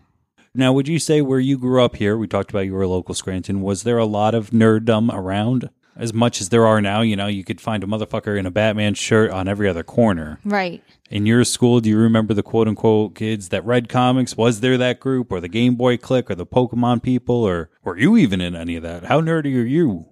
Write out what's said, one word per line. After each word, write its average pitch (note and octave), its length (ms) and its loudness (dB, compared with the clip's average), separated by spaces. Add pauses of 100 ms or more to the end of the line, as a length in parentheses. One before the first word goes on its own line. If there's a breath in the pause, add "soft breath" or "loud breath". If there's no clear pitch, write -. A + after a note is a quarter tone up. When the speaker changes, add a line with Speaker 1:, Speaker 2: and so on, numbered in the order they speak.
(540 soft breath)
Speaker 1:
Now, C3 180 2
would C3+ 160 0
you E3 100 0
say D3+ 220 2
where C3 180 2
you C3 200 2
grew B2+ 260 2
up A#2 120 0
here, G#2+ 200 0
we A2 100 -4
talked G2 240 -4
about G2+ 160 -2
you F#2+ 60 -6
were F#2+ 100 -2
a F#2+ 60 0
local F2+ 260 -4
Scranton, F#2+ 460 -6
was F#2+ 220 -2
there A#2+ 160 0
a A2+ 80 2
lot G#2+ 280 0
of A2 160 -4
nerddom A2 640 4
around? G#2 540 -2 (280)
As A2+ 180 -6
much A#2 260 0
as G2 80 -8
there A2+ 180 4
are A2 140 4
now, G#2 220 0
you A2 120 0
know, G2+ 120 -4
you G2 180 -6
could G#2+ 160 -10
find G#2+ 240 -6
a - 20 -8
motherfucker G#2+ 520 -4
in F#2 80 -4
a F2+ 40 -6
Batman G#2 440 0
shirt A2 360 2
on F#2+ 160 -4
every G2+ 220 -2
other E2 140 -2
corner. E2 600 -2
Speaker 2:
Right. G3 380 -4 (280 soft breath)
Speaker 1:
In G#2 160 -2
your A#2 180 4
school, A#2+ 360 2
do A2 100 0
you G#2+ 80 2
remember A2+ 340 2
the G2+ 100 -2
quote-unquote A2 720 0
kids A2 360 -6
that F#2+ 160 -4
read A#2+ 240 0
comics? B2+ 460 0
Was A2 240 2
there B2+ 180 2
that B2 200 0
group, C3 320 -4
or F#2 100 -6
the F2+ 80 -8
Game A#2+ 260 2
Boy B2 240 0
clique, - 320 -2
or G2 40 -4
the F2 120 -10
Pokemon A#2+ 560 0
people, B2 420 -2
or F2 240 -2 (160)
were F2+ 140 -8
you F#3 180 4
even G2 240 2
in F2 160 -4
any E2+ 200 -8
of D#2+ 60 -10
that? E2+ 220 -12
How C3 160 2
nerdy D#3+ 400 -2
are A#2 60 0
you? B2+ 460 0